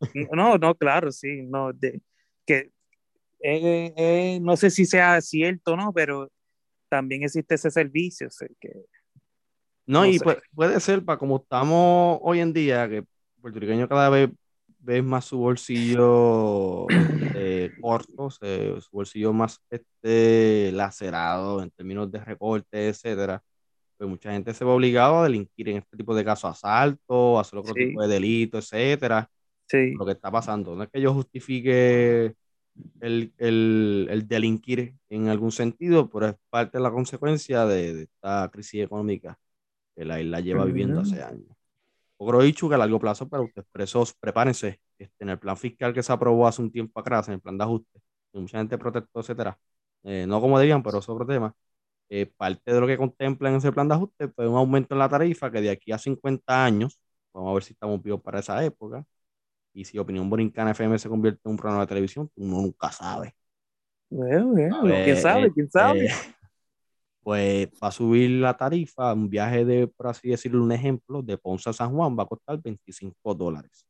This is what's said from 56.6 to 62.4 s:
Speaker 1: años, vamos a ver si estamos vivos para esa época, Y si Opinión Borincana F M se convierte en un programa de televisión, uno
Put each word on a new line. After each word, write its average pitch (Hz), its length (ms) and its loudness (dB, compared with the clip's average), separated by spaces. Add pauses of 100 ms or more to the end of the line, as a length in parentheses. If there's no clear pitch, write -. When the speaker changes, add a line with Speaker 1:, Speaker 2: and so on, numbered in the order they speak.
Speaker 1:
años, 113 360 0 (340)
vamos 92 160 -8
a 95 40 0
ver 98 100 0
si - 100 -20
estamos 104 280 -6
vivos 101 200 -6
para 101 180 -8
esa 107 240 -4
época, 123 400 -10 (680)
Y 98 120 -16
si - 140 -10
Opinión 95 300 -4
Borincana 110 440 -2
F 110 120 -6
M 110 140 0
se 107 100 -10
convierte 110 360 -2
en 110 80 -6
un 107 40 -4
programa 104 260 -2
de 98 60 -2
televisión, 98 480 -4
uno 98 260 -4